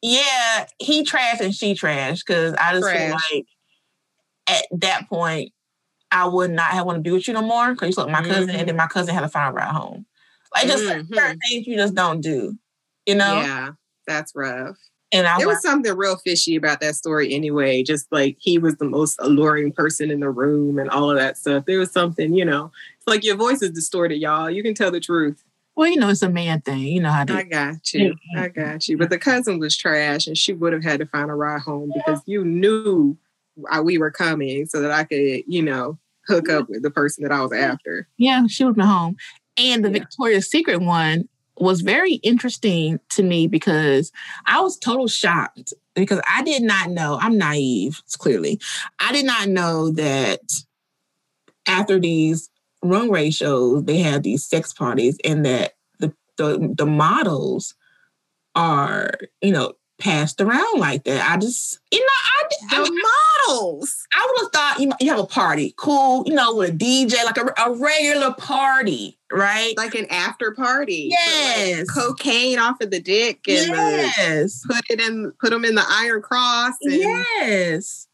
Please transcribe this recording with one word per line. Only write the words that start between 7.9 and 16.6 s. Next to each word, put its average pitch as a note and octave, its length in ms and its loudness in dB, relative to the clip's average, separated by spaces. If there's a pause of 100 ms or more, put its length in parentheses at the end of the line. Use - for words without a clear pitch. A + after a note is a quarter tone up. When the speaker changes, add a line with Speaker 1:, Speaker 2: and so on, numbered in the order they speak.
Speaker 1:
slept F3+ 180 -2
with - 20 -2
my D#3 100 0
cousin, F#3 280 0
Speaker 2:
Mm-hmm. F3 80 -4
Speaker 1:
and E3+ 100 -2
then E3 80 -2
my D#3+ 100 2
cousin D3+ 280 -4
had F3 80 -2
to D3+ 60 -4
find C#3+ 200 -2
a C3 40 -6
ride - 220 -4
home. - 320 -8 (480)
Like, - 140 2
just A#3+ 160 2
certain E3 220 -4
Speaker 2:
Mm-hmm. F3+ 320 -2 (120)
Speaker 1:
things A#3+ 160 -6
you A#3+ 100 -4
just G3+ 180 0
don't E3+ 260 0
do, D3 360 -4 (480)
you G3+ 100 2
know? G3+ 260 2
Speaker 2:
Yeah, C3+ 300 -6 (360)
that's D#3 280 -6
rough. C3+ 420 -8 (360)
Speaker 1:
And F#3 140 4
I F3 120 4
Speaker 2:
There D#4 100 2
was G#4 160 2
Speaker 1:
wa- F4 60 2
Speaker 2:
something B3 260 0
real F#3+ 200 0
fishy E3+ 400 0
about D3+ 240 0